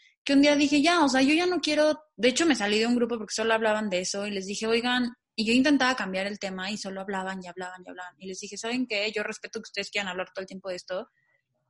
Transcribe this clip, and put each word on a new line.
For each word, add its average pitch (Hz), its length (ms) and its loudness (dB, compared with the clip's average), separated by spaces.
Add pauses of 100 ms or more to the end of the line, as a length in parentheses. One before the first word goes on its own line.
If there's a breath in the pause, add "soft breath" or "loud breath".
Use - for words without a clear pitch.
(260 loud breath)
que 285 80 2
un 277 100 8
día 294 140 6
dije, 294 240 4
"Ya, 339 240 4
o 277 40 4
sea, 262 120 4
yo 269 140 6
ya 349 120 2
no 349 140 0
quiero", 302 380 2 (180)
de 226 120 4
hecho 254 180 2
me 277 80 6
salí 208 240 0
de 226 80 2
un 240 80 2
grupo 233 240 0
porque 202 160 -10
solo 220 200 0
hablaban 214 340 0
de 180 120 -2
eso, 202 260 -6
y 208 40 -6
les 190 160 -6
dije, 208 200 -6
"Oigan", 240 460 0 (220)
y 220 100 -2
yo 226 80 2
intentaba 262 420 4
cambiar 190 320 -4
el 202 120 -8
tema, 190 320 -6
y 214 60 -8
solo 190 240 -8
hablaban, 190 420 -6
y 180 40 -14
hablaban, 180 380 -12
y 180 40 -20
hablaban, 180 300 -16
y 190 80 -16
les 185 140 -12
dije, 202 160 -14
¿Saben 247 300 -4
qué? 214 280 -2
Yo 208 80 -4
respeto 220 380 -10
que - 80 -18
ustedes - 220 -8
quieran 202 180 -6
hablar 180 240 -6
todo 196 100 -10
el 185 40 -14
tiempo 190 220 -12
de 180 80 -6
esto, 190 320 -8 (600)